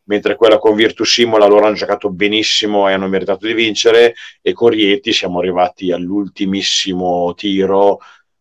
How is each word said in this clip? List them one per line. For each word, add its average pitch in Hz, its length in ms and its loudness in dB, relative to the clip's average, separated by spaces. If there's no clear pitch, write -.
mentre 101 320 -2
quella 110 240 4
con 110 160 2
Virtus 107 420 0
Imola 113 300 4
loro 104 180 6
hanno 107 80 2
giocato 98 380 -4
benissimo 104 760 0
e 95 60 0
hanno 95 140 -4
meritato 95 400 -4
di 113 80 -2
vincere, 113 580 2
e 92 140 -2
con 117 160 2
Rieti 104 420 0
siamo 90 280 -4
arrivati 90 520 -2
all'ultimissimo 90 1400 -4
tiro, 98 680 0